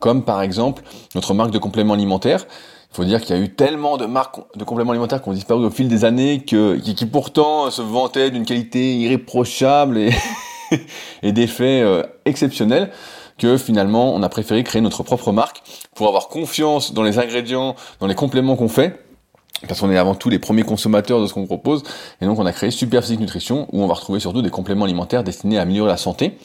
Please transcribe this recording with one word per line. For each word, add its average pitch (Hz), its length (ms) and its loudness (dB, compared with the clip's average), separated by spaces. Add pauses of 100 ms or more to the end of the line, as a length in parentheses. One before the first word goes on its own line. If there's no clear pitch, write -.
comme 123 240 2
par 98 180 0
exemple 113 400 -2 (320)
notre 92 200 -2
marque 110 180 2
de 107 60 0
compléments 104 360 0
alimentaires. 101 520 0 (440)
Il - 60 -20
faut 90 80 -2
dire 110 180 2
qu'il 92 120 -4
y 90 40 2
a 95 40 2
eu 101 60 -2
tellement 147 480 0
de 117 80 -4
marques 127 360 -2 (140)
de 104 100 -12
compléments 120 260 -2
alimentaires 120 320 -2
qui - 80 -8
ont - 20 -2
disparu 117 320 0
au 107 60 0
fil 131 180 0
des 113 160 4
années 131 400 2
que, 107 320 4
qui, 104 180 -4
qui 117 120 -4
pourtant 147 640 2
se 123 100 -6
vantaient 127 500 0
d'une 123 140 -4
qualité 123 520 -2
irréprochable 131 1000 2
et, 107 140 4 (600)
<laughs> - 520 -6
et 101 100 0
d'effets, 123 480 2
euh, 95 220 4 (240)
exceptionnels, 139 640 0 (480)
que 120 180 4
finalement 113 580 2
on 95 80 0
a 92 60 0
préféré 110 340 -2
créer 113 200 0
notre 101 220 0
propre 120 280 -2
marque - 300 -2 (320)
pour 107 120 0
avoir 98 220 2
confiance 151 640 -2
dans 110 100 0
les 107 160 2
ingrédients, 123 580 -2 (240)
dans 95 60 -2
les 98 80 0
compléments 131 420 0
qu'on 117 120 0
fait, 156 340 0 (640)
parce - 140 -8
qu'on 98 100 2
est 95 60 4
avant 92 180 4
tout - 140 -4
les 104 100 4
premiers 107 260 2
consommateurs 110 540 2
de 104 80 0
ce 92 60 -8
qu'on 98 140 -6
propose, 139 380 -2 (360)
et 90 60 -2
donc 107 120 2
on 104 60 0
a 90 80 0
créé 104 180 -2
Superphysique 113 500 0
Nutrition, 110 520 -4
où 101 100 0
on 98 40 4
va 87 80 2
retrouver 101 260 -4
surtout 101 220 -2
des 92 80 -2
compléments 98 340 -2
alimentaires 95 400 -2
destinés 101 320 -2
à 98 60 2
améliorer 101 260 2
la 87 80 2
santé, 131 480 -4